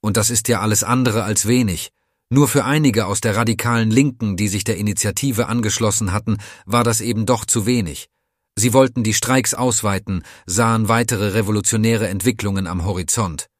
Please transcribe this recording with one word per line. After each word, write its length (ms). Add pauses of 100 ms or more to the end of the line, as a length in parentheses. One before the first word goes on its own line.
Und 160
das 140
ist 160
ja 120
alles 240
andere 380
als 260
wenig. 440 (400)
Nur 160
für 180
einige 400
aus 160
der 140
radikalen 560
Linken, 460
die 100
sich 160
der 140
Initiative 720
angeschlossen 680
hatten, 260 (260)
war 180
das 160
eben 280
doch 180
zu 220
wenig. 420 (460)
Sie 180
wollten 300
die 100
Streiks 400
ausweiten, 720 (240)
sahen 420
weitere 460
revolutionäre 720
Entwicklungen 580
am 200
Horizont. 640 (100)